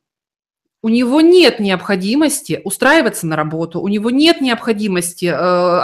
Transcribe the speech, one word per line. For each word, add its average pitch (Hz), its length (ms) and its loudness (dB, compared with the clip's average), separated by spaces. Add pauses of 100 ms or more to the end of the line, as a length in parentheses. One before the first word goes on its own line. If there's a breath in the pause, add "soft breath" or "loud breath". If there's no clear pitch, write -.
(800)
у 226 80 -2
него 247 320 2
нет 339 380 6
необходимости 196 1040 -2
устраиваться 240 640 0
на 160 80 -2
работу, 160 440 -4
у 185 80 -6
него 208 220 -2
нет 311 320 2
необходимости, 208 840 -4
э, 175 580 0